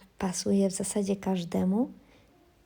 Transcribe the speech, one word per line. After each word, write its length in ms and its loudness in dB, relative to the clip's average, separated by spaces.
pasuje 520 2
w 40 -4
zasadzie 420 -2
każdemu. 760 0